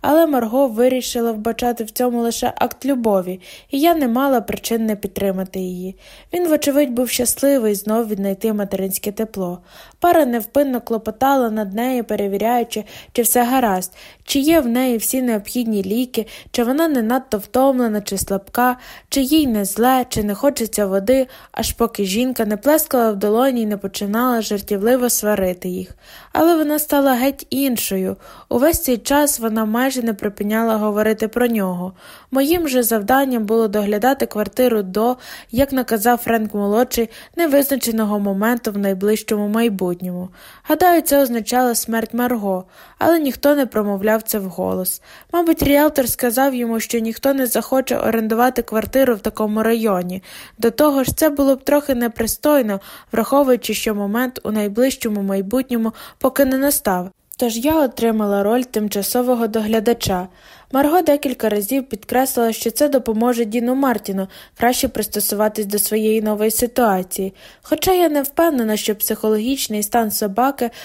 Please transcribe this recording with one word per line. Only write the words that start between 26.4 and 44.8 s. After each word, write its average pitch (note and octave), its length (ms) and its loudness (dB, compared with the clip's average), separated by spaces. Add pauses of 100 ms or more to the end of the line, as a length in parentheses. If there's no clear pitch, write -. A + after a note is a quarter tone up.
вона D4+ 240 0
стала C#4 340 2
геть C4+ 360 -2
іншою. G#3 680 -2 (340)
Увесь C#4 340 2
цей B3 140 0
час C#4+ 420 0
вона A3 260 -2
майже B3 360 0
не A3+ 120 -2
припиняла G#3+ 640 -2
говорити G#3+ 500 0
про A#3+ 200 0
нього. F#3 460 -2 (380)
Моїм D4+ 360 2
же B3+ 160 2
завданням A3+ 600 2
було A3+ 220 2
доглядати G#3+ 580 0
квартиру G#3+ 580 0
до, G#3+ 340 -2 (340)
як C4+ 220 0
наказав A#3+ 440 2
Френк A3 360 -2
молодший, A3 560 0 (260)
невизначеного B3 840 0
моменту G#3 520 0
в G3 60 -6
найближчому G#3 720 0
майбутньому. F#3 840 -2 (340)
Гадаю, E4+ 380 4
це C#4+ 200 4
означало A#3+ 540 0
смерть A3+ 380 -4
Марго, G#3+ 520 -2 (320)
але E4 220 4
ніхто C#4+ 360 2
не C#4 100 2
промовляв G#3+ 560 0
це A3 180 -4
вголос. F#3 640 -6 (300)